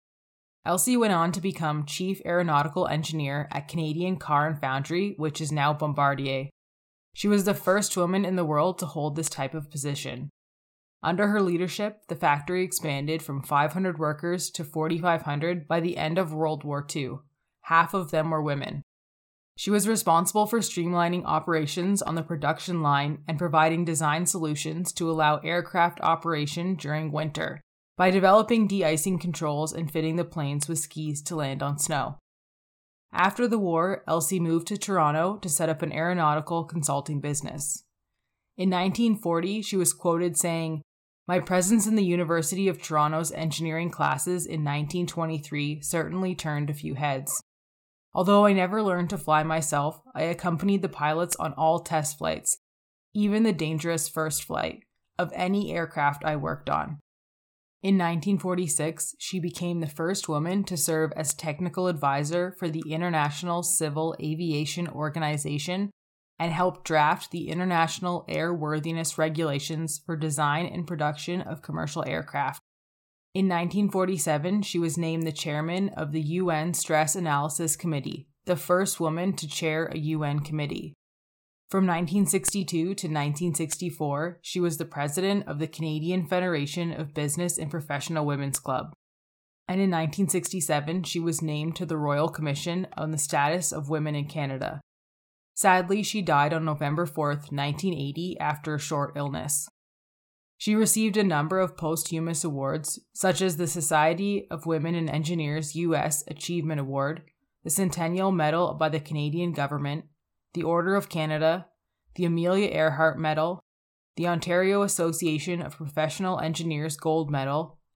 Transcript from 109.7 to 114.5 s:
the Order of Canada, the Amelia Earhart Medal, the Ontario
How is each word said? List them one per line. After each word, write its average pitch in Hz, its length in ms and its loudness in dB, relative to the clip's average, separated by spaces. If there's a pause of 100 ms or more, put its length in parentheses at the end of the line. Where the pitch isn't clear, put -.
the 175 100 -4
Order 170 320 2
of 196 140 0
Canada, 160 560 2 (500)
the 180 100 0
Amelia 175 440 4
Earhart 156 500 2
Medal, 156 400 0 (560)
the 170 120 0
Ontario 180 560 2